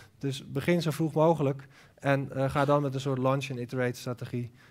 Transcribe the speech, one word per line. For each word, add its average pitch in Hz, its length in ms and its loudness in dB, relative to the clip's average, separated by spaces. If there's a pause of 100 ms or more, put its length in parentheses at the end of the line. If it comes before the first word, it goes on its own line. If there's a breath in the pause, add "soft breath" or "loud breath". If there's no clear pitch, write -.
(180 loud breath)
Dus 135 340 -6
begin 165 300 2
zo 160 80 -2
vroeg 156 220 -2
mogelijk 156 540 2 (320 soft breath)
en, 139 340 0
eh, 135 180 0
ga 143 140 2
dan 143 180 4
met 135 120 -2
een 135 60 -4
soort 135 180 -2
launch 135 320 0
and 127 80 -6
iterate 123 400 -4
strategie 120 520 -8 (200 soft breath)